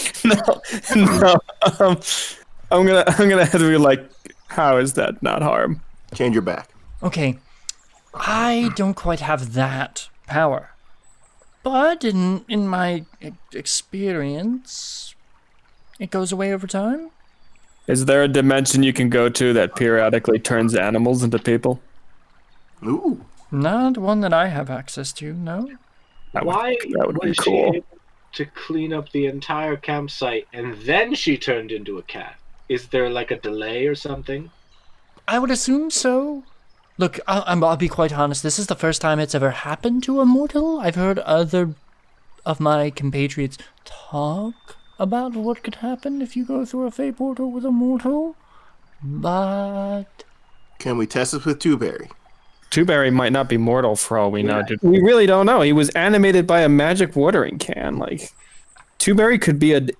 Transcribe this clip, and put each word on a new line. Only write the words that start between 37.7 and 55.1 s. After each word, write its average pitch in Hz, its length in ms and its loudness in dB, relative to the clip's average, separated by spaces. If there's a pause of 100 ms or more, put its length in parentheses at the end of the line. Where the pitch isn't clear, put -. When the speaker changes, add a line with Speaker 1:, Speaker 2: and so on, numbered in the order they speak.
Speaker 3:
be 156 120 -2
quite 160 240 0
honest. 143 320 -2
This 156 160 -2
is 196 80 -6
the 175 80 -2
first 160 240 -2
time 156 180 0
it's 151 160 -2
ever 135 160 2
happened 233 540 -4
to 269 160 0
a 262 60 4
mortal. 294 520 2
I've 175 160 -2
heard 190 260 0
other 165 540 0 (720)
of 160 140 -2
my 151 300 2
compatriots 139 680 -4 (260)
talk 165 920 -8 (240)
about 240 340 -2
what 226 300 -4
could 220 120 -10
happen 254 460 -6
if 240 140 -10
you 247 80 -4
go 262 220 -4
through 254 200 -6
a 226 60 -6
Fey 277 180 -6
portal 262 400 -6
with 240 140 -8
a 269 80 -2
mortal. 262 640 -2 (640)
But 196 1200 -6 (540)
Speaker 2:
Can 123 200 -4
we 110 80 0
test 127 260 -2
this 143 140 -8
with 147 120 0
Two 151 200 2
Berry? - 300 -6 (600)
Speaker 1:
Two 160 160 2
Berry 143 260 4
might 127 220 2
not 135 160 0
be 120 80 2
mortal 117 400 2
for - 220 -2
all 101 120 2
we 104 140 -2
know, 104 140 0
Speaker 4:
Yeah. 104 80 -2
Speaker 1:
dude. 110 160 -4
We 185 180 6
really 220 260 6